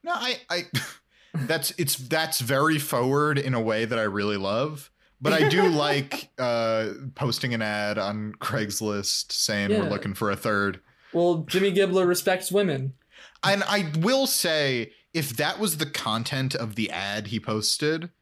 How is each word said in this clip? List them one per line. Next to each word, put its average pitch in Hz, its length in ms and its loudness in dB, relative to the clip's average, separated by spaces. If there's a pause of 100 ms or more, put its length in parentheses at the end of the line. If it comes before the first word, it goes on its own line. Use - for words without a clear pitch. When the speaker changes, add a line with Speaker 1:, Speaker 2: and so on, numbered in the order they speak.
Speaker 1:
No, 349 100 -2
I, 247 220 -2 (120)
I, 170 140 -2 (380)
<laughs> - 340 -20
that's, 156 420 -2
it's, 147 200 0
that's 156 420 -2
very 143 400 2
forward 143 580 2
in 135 180 0
a 120 60 0
way 110 240 0
that 117 140 -2
I 110 40 2
really 104 340 0
love. 120 560 -2 (280)
But 147 120 2
I 165 160 4
do 180 140 4
Speaker 2:
<laughs> 151 240 4
Speaker 1:
like, - 420 -2 (100)
uh, 113 520 0 (260)
posting 123 380 -2
an 113 80 -2
ad 104 360 -2
on 107 360 -4
Craigslist 104 1000 -2
saying, 101 380 0
"We're 104 120 2
Speaker 3:
Yeah. 95 80 -2
Speaker 1:
looking 101 240 -2
for 107 160 -2
a 98 60 0
third." 101 420 0 (340)
Speaker 3:
Well, 175 260 4 (100)
Jimmy 190 240 2
Gibbler 185 340 4
respects 185 460 2
women. 143 400 0 (500)
Speaker 1:
And 196 240 4
I 196 240 0 (100)
will 254 260 4
say, 143 680 0 (220)
if 143 240 0
that 151 200 0
was 180 200 0
the - 80 -2
content 131 680 -2
of 110 200 -4
the 110 160 -2
ad 101 380 -4
he 107 120 -4
posted 151 720 -2 (120)